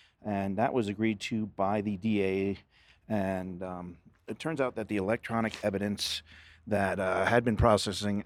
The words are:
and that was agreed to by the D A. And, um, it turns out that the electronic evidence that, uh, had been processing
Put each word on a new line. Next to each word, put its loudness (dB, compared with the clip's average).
and -2
that 0
was 0
agreed 0
to -4
by 0
the -2
D 2
A. 0
And, -2
um, -10
it -10
turns -2
out -2
that -6
the 0
electronic 0
evidence -2
that, 2
uh, 2
had 4
been 2
processing 4